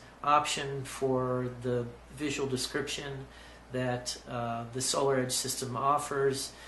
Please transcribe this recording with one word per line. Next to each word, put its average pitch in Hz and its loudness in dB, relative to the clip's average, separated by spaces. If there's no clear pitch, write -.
option 147 4
for 127 2
the 123 2
visual 139 0
description 135 -2
that, 123 -2
uh, 117 -2
the 127 -2
Solar 139 4
Edge 123 0
system 127 -2
offers, 139 2